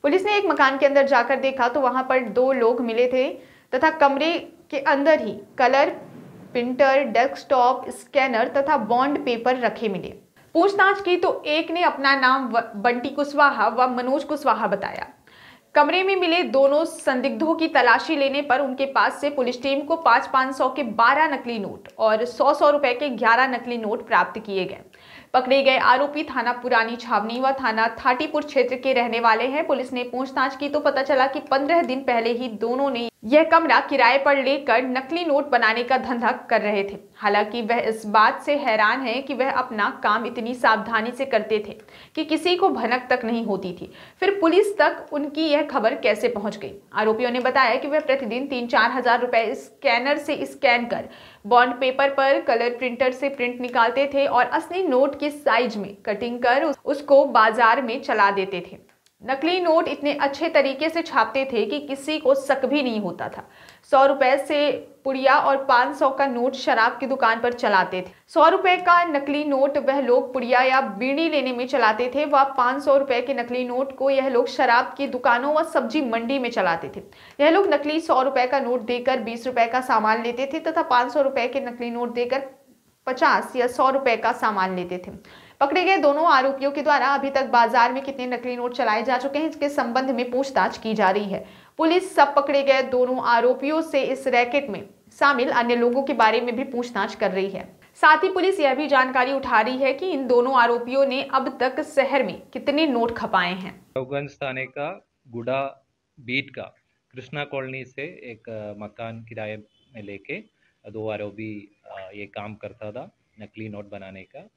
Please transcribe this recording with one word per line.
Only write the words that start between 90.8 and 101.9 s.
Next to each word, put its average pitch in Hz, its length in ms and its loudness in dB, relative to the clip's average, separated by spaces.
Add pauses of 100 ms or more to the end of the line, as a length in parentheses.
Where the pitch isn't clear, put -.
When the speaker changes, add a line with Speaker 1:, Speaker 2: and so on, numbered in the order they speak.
Speaker 1:
जा 202 180 2
रही 202 140 -2
है। 185 200 -8 (320)
पुलिस 339 380 0
सब 285 200 4
पकड़े 285 280 2
गए 269 180 2
दोनों 254 420 -2
आरोपियों 254 580 2
से 302 200 -2
इस 262 260 -4
रैकेट 247 420 0
में 190 200 -12 (240)
शामिल 277 360 2
अन्य 240 260 0
लोगों 240 280 0
के 285 100 -4
बारे 226 280 2
में 240 140 -4
भी 262 80 -4
पूछताछ 233 520 -6
कर 196 160 -2
रही 190 180 -4
है। - 260 -14 (200)
साथ 311 220 6
ही 370 120 0
पुलिस 370 300 0
यह 277 140 2
भी 285 140 -4
जानकारी 262 460 2
उठा 254 280 0
रही 254 160 -2
है 262 160 0
कि 370 160 -6
इन 269 180 -4
दोनों 247 260 2
आरोपियों 240 520 2
ने 247 280 -4
अब 262 260 -2
तक 254 220 0
शहर 262 420 0